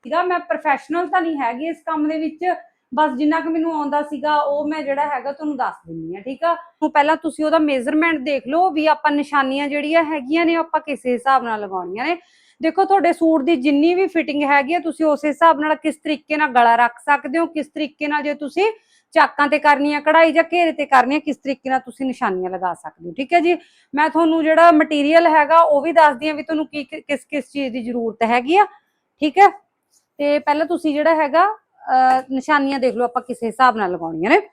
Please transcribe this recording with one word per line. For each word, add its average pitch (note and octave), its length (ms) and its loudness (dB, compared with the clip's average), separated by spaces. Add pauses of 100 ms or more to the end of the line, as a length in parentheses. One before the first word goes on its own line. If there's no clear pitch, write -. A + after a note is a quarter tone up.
ਠੀਕ A#3+ 80 -10
ਆ, E4+ 100 0
ਮੈਂ F4+ 160 -2
ਪ੍ਰੋਫੈਸ਼ਨਲ D#4 680 -4
ਤਾਂ F#4 140 -2
ਨਹੀਂ E4 160 -4
ਹੈਗੀ B3+ 320 -6
ਇਸ E4 80 -8 (100)
ਕੰਮ D4+ 220 -4
ਦੇ D#4 100 -4
ਵਿੱਚ, D#4+ 360 -4 (400)
ਬਸ D4+ 160 2
ਜਿੰਨਾ D4+ 300 -2
ਕੁ D#4+ 100 -6
ਮੈਨੂੰ E4 240 -2
ਆਉਂਦਾ D4 280 -2
ਸੀਗਾ D4 380 -2
ਉਹ D4 280 -2
ਮੈਂ D#4 140 -6
ਜਿਹੜਾ C#4 240 -2
ਹੈਗਾ C#4 260 -6
ਤੁਹਾਨੂੰ D4 240 -8
ਦੱਸ A3+ 180 -4 (120)
ਦਿੰਦੀ E3 300 -12
ਹਾਂ। G3+ 60 -16
ਠੀਕ C4 220 -10
ਆ, E4+ 100 0
ਹੁਣ - 360 -6
ਪਹਿਲਾਂ D4+ 260 2
ਤੁਸੀਂ D#4 280 -6
ਉਹਦਾ D#4 140 0
ਮੈਜ਼ਰਮੈਂਟ D4+ 640 0
ਦੇਖ C4+ 260 -4
ਲਓ E4+ 240 0
ਵੀ D4+ 160 -2
ਆਪਾਂ D4+ 240 0
ਨਿਸ਼ਾਨੀਆਂ C#4+ 580 -2
ਜਿਹੜੀਆਂ D4 360 0
ਹੈਗੀਆਂ D4+ 420 -2
ਨੇ E4 80 2
ਆਪਾਂ E4 260 -2
ਕਿਸ D4+ 260 -8
ਹਿਸਾਬ B3 360 0
ਨਾਲ A3 180 -6
ਲਗਾਉਣੀਆਂ F#3+ 440 -8
ਨੇ। E4+ 140 -2 (440)
ਦੇਖੋ D#4+ 220 0
ਤੁਹਾਡੇ F#4+ 280 2
ਸੂਟ D#4+ 300 2
ਦੀ D#4+ 140 2
ਜਿੰਨੀ C#4+ 380 2
ਵੀ F#4 120 0
ਫਿਟਿੰਗ D4 360 -2
ਹੈਗੀ C#4+ 320 0
ਆ F4 40 0
ਤੁਸੀਂ D#4+ 280 -4
ਉਸ D4 180 0
ਹਿਸਾਬ D4+ 360 2
ਨਾਲ D#4 140 -2
ਕਿਸ D#4 220 -4
ਤਰੀਕੇ D4+ 400 -6
ਨਾਲ D4+ 120 0
ਗਲਾ A#3+ 280 4
ਰੱਖ A#3+ 220 0
ਸਕਦੇ C#4+ 400 -2
ਹੋ, E4 80 0
ਕਿਸ D#4 200 -8
ਤਰੀਕੇ D4 420 -8
ਨਾਲ D4 140 -4
ਜੇ D4 120 -4
ਤੁਸੀਂ E4 380 -2 (400)
ਚਾਕਾਂ C#4+ 360 2
ਤੇ D4 100 0
ਕਰਨੀ D4 360 2
ਆ D4 60 -4
ਕਢਾਈ D#4 320 4
ਜਾਂ E4 120 2
ਘੇਰੇ E4 280 0
ਤੇ C#4+ 140 -6
ਕਰਨੀ C4 300 2
ਆ, - 20 0
ਕਿਸ D4 180 -4
ਤਰੀਕੇ C4 340 -6
ਨਾਲ C4 100 0
ਤੁਸੀਂ C4 260 -10
ਨਿਸ਼ਾਨੀਆਂ F#3+ 440 -4
ਲਗਾ F3+ 240 -6
ਸਕਦੇ E3 340 -16
ਹੋ। E3 60 -14
ਠੀਕ C4+ 180 -6
ਹੈ E4+ 80 4
ਜੀ, E4+ 160 0 (380)
ਮੈਂ D4+ 160 0
ਤੁਹਾਨੂੰ D#4+ 340 2
ਜਿਹੜਾ D#4+ 260 6
ਮਟੀਰੀਅਲ D#4 560 4
ਹੈਗਾ D#4 320 4
ਉਹ D4+ 220 4
ਵੀ D#4+ 120 -4
ਦੱਸਦੀ D4 360 4
ਹਾਂ D4+ 60 -4
ਵੀ D4 80 -10
ਤੁਹਾਨੂੰ D#4 240 -4
ਕੀ, D4 180 -10
ਕਿ-, D#4 160 -16
ਕਿਸ - 240 -6
ਕਿਸ C#4+ 280 -6
ਚੀਜ਼ C4+ 200 -6
ਦੀ A#3+ 100 -8
ਜ਼ਰੂਰਤ A#3 400 -6
ਹੈਗੀ B3 340 2
ਆ। G4+ 80 6 (560)
ਠੀਕ D4+ 180 0
ਹੈ, G4 100 8 (680)
ਤੇ D4 200 0
ਪਹਿਲਾਂ D4 280 0
ਤੁਸੀਂ D#4 280 -2
ਜਿਹੜਾ D4+ 200 2
ਹੈਗਾ, D#4 380 2
ਅਹ, - 800 0
ਨਿਸ਼ਾਨੀਆਂ C#4 480 0
ਦੇਖ A#3+ 160 0
ਲਓ A#3+ 100 -2
ਆਪਾਂ A#3+ 180 -4
ਕਿਸ B3 220 -10
ਹਿਸਾਬ A3+ 320 2
ਨਾਲ F#3+ 160 -2
ਲਗਾਉਣੀਆਂ E3 380 -4
ਨੇ। G4 100 6 (120)